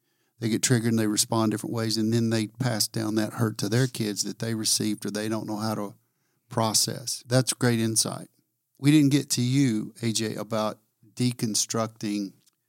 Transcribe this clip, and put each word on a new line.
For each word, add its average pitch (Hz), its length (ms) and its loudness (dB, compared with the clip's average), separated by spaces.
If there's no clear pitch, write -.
they 117 100 -2
get 104 120 0
triggered 117 300 2
and 113 80 2
they 107 80 2
respond 110 440 0
different 107 220 -4
ways. 113 240 -2
And 110 160 0
then 117 160 2
they 110 180 0
pass 117 420 -2
down 110 260 -4
that 110 180 0
hurt 113 260 -2
to 104 100 -2
their 127 180 4
kids 104 360 -2
that 101 160 -8
they 113 140 -4
received 107 520 -2
or 107 60 -4
they 107 180 -4
don't 110 180 -4
know 110 80 -6
how 110 200 -2
to 104 200 -8
process. - 760 -2
That's 127 280 2
great 120 260 2
insight. 107 480 -2
We 143 140 4
didn't 147 200 6
get 135 200 0
to 123 100 0
you, 123 600 0
A 117 100 0
J, 110 240 -2
about 107 440 -4
deconstructing 110 1160 -2